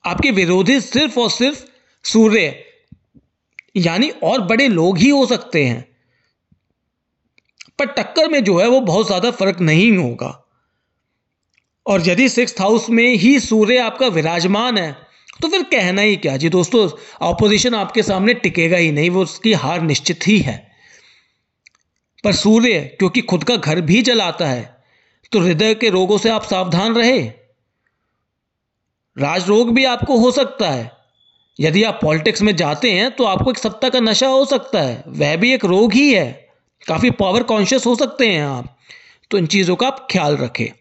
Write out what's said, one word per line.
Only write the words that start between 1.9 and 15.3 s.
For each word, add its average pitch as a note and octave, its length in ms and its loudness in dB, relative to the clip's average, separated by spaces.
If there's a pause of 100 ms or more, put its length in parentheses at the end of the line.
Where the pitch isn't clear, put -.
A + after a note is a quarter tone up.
सूर्य, G#3 500 2 (1200)
यानी F#3 340 0
और A3 300 -2
बड़े A3+ 280 0
लोग F3+ 300 0
ही G#3+ 100 4
हो C#4 180 4
सकते F3+ 380 -2
हैं, B2 160 -2 (2000)
पर C#4+ 80 0
टक्कर D#4 420 -2
में D4 160 0
जो F3+ 140 2
है G#3 100 2
वो C4 140 4
बहुत G3 240 0
ज़्यादा F#3+ 240 -2
फर्क F#3+ 300 -4
नहीं F3 320 4
होगा। B2+ 360 -2 (1600)
और F#3 220 2
यदि G3+ 200 4
सिक्स्थ A#3+ 320 -2
हाउस A3 300 0
में A#3 180 4
ही B3 320 4
सूर्य A3 380 2
आपका A#3+ 300 -2
विराजमान F#3 680 0
है D#3+ 140 -4 (500)